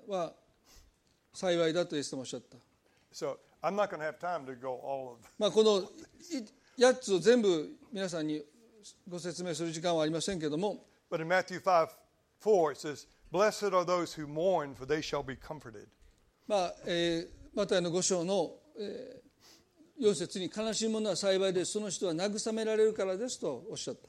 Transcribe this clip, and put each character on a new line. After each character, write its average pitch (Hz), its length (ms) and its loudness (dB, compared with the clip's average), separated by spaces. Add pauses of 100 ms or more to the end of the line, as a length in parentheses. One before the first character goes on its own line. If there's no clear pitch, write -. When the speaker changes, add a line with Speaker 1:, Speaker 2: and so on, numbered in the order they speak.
Speaker 1:
は 185 260 -4 (1000)
幸 170 340 2
い 160 60 2
だ 175 120 2
と 165 100 -6
イ 147 40 0
エ 135 40 -2
ス - 100 -10
様 139 60 -6
お - 40 -6
っ - 20 -12
し - 80 -10
ゃ 127 40 -6
っ 117 40 -14
た。 - 160 -20 (540)
Speaker 2:
So, 143 260 -6 (240)
I'm 170 140 0
not 202 140 2
gonna 156 200 -6
have 151 80 -8
time 170 280 -4
to 131 140 -12
go 131 100 -8
all 135 420 -8
of 117 100 -20
them. - 160 -20
Speaker 1:
ま 214 100 2
あ、 185 40 -2
こ 220 120 6
の 208 180 4
い-、 - 1000 -10
八 247 140 8
つ 202 180 -4
を 180 60 4
全 233 220 6
部 180 360 0 (140)
皆 196 160 -4
さ 165 140 -6
ん 156 60 -4
に 151 160 -4 (640)
ご 175 120 -10
説 170 240 -8
明 175 100 -4
す 151 100 -6
る 165 80 -4
時 160 100 -8
間 175 140 2
は 156 80 2
あ - 20 2
り 156 60 2
ま 160 100 -2
せ 202 120 -2
ん 180 60 -4
け 151 100 -2
ど 147 80 -2
も、 202 280 -2 (260)
Speaker 2:
But 165 100 -2
in 160 60 -6
Matthew 180 320 0
five 170 300 4 (500)
four, 180 320 4
it 131 80 -10
says, 147 280 -8 (240)
"Blessed 202 420 2
are 180 100 4
those 175 300 0
who 151 140 -10
mourn, 151 480 0
for 127 100 -14
they 151 160 0
shall 143 220 -4
be 131 120 -8
comforted." 110 520 -14 (600)
Speaker 1:
ま 196 180 2
あ、 165 100 -6 (100)
え 170 420 0
ー、 - 20 -20 (240)
マ 202 140 0
タ 196 100 4
イ 180 40 4
の 170 100 0
五 180 100 0
章 175 220 2
の、 185 320 0 (240)
え - 420 -12 (800)
ー、 254 60 4
四 208 100 6
節 170 240 -6
に、 175 160 -4
「悲 220 180 -2
し 220 120 -2
む 220 80 0
者 214 160 0
は 175 60 0
幸 190 320 4
い 190 60 2
で 175 120 0
す。 - 80 -4
そ 214 60 -2
の 208 100 -4
人 185 180 -2
は 165 60 0
慰 208 400 -2
め 220 100 -2
ら 220 140 0
れ 220 80 8
る 214 80 4
か 214 120 -2
ら 185 120 -2
で 240 100 -4
す」 240 140 -8
と 131 280 -4
お - 40 -10
っ 139 40 -8
し - 120 -8
ゃ 123 40 -4
っ - 20 -14
た。 - 140 -20